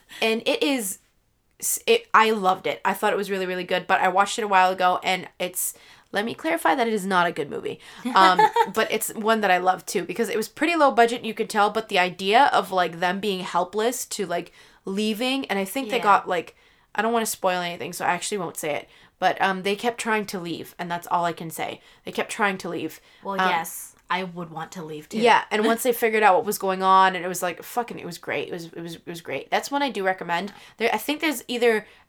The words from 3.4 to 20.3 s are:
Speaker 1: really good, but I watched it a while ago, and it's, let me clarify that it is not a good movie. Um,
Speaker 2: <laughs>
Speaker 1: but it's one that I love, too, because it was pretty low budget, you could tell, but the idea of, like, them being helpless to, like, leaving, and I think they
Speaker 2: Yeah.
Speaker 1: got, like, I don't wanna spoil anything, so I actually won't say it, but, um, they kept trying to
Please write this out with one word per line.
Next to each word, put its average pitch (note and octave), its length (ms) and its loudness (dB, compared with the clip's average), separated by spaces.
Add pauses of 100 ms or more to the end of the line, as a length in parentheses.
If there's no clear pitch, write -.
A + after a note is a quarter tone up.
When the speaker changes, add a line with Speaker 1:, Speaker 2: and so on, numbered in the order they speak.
Speaker 1:
really F3+ 180 -4
good, F3 240 -2
but F#3+ 120 2
I F#3 100 2
watched G3 280 2
it A3 60 -4
a G#3 40 -4
while F#3 240 6
ago, F#3 320 2
and F#3 240 -2 (120)
it's, - 340 -6 (400)
let G3 120 -2
me A#3+ 100 -6
clarify D#4+ 400 0
that A#3 120 0
it A3 60 0
is F#3+ 120 -2
not F#3 220 4
a E3 40 0
good C#3+ 180 -6
movie. - 300 -8 (340)
Um, F#3+ 260 8 (180)
Speaker 2:
<laughs> D4+ 160 2
Speaker 1:
but - 180 0
it's - 240 -4
one A3 260 2
that G3+ 100 2
I F3+ 60 6
love, F3+ 280 0
too, F3+ 180 -4
because F3 260 -4
it - 80 -2
was G#3+ 100 -2
pretty E4+ 280 -2
low C#4+ 160 6
budget, A#3 340 4
you A3 80 -6
could G#3 160 -4
tell, G#3 220 2
but G#3+ 180 -4
the G3 100 0
idea F#3+ 540 4
of, F#3+ 180 0
like, E3+ 280 0
them F3+ 200 0
being F#3+ 220 -4
helpless G#3 680 -2
to, - 180 -6
like, E3+ 260 -6 (340)
leaving, A3 600 -2
and G3 120 -4
I G3 60 -2
think G#3+ 240 -6
they B3+ 80 -2
Speaker 2:
Yeah. G#3 60 -2
Speaker 1:
got, G3 260 4
like, F3 260 -4 (380)
I - 80 -2
don't A#3 120 0
wanna A3+ 120 0
spoil F3+ 360 0
anything, F3 320 -8
so F3 120 -8
I D3 40 2
actually G3 300 -2
won't E3 180 -6
say D3+ 180 -4
it, - 140 -10 (300)
but, F3+ 220 0
um, F#3 220 0
they G3 120 0
kept A#3 240 -4
trying G#3+ 280 -2
to F#3+ 120 -8